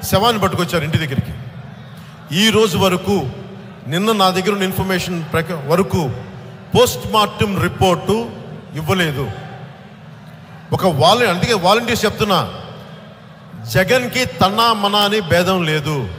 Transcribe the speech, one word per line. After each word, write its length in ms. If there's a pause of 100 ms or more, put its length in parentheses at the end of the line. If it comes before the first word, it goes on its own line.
(100)
శవాన్ని 320
పట్టుకొచ్చారు 420
ఇంటి 140
దగ్గరికి. 340 (1000)
ఈ 180
రోజు 280
వరకు, 520 (560)
నిన్న 260
నా 180
దగ్గర 220
ఉన్న 100
ఇన్ఫర్మేషన్ 720
ప్రక-, 340
వరకు 440 (640)
పోస్ట్ 380
మార్టం 500
రిపోర్టు 680 (440)
ఇవ్వలేదు. 560 (1400)
ఒక 140
వాల-, 420
అందుకే 240
వాలంటీర్స్ 520
చెప్తున్నా, 500 (1160)
జగన్కి 520
తన్నా 480
మనా 260
అని 220
భేదం 420
లేదు. 460 (100)